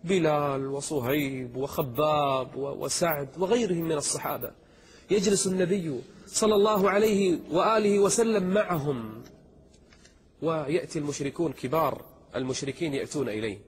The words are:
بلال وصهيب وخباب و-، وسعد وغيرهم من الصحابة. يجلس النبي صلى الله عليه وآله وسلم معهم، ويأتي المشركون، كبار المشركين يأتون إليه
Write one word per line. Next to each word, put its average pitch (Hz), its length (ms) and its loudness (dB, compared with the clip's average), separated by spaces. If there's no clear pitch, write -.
بلال 147 640 0
وصهيب 135 880 -4
وخباب 139 960 0
و-، 139 300 -6
وسعد 143 520 -2
وغيرهم 185 460 0
من 160 120 0
الصحابة. 143 560 -4
يجلس 196 360 2
النبي 180 520 0
صلى 214 280 2
الله 202 340 4
عليه 196 500 4
وآله 202 480 4
وسلم 202 540 4
معهم، 139 680 -2
ويأتي 160 580 -2
المشركون، 143 540 -4
كبار 135 480 -2
المشركين 131 580 -4
يأتون 135 360 -4
إليه 107 380 -4